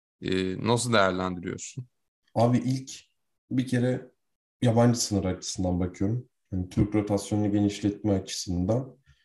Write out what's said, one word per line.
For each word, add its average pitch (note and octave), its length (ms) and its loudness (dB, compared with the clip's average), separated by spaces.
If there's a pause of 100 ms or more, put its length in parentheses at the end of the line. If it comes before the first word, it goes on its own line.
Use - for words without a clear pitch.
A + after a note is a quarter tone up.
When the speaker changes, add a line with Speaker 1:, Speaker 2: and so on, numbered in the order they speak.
(220)
Speaker 1:
Ee, F#2 460 -2
nasıl A#2 260 0
değerlendiriyorsun? F#2 960 -2 (480)
Speaker 2:
Abi A#2+ 220 4
ilk C3 340 -4 (600)
bir B2+ 160 -2
kere B2+ 440 0 (500)
yabancı A#2+ 380 6
sınır G2 260 0
açısından F2+ 540 -2
bakıyorum. G2 500 -2 (220)
Yani F#2 180 -4
Türk G#2 260 0
rotasyonunu G#2 560 0
genişletme G2+ 600 0
açısından F#2 840 -2 (280)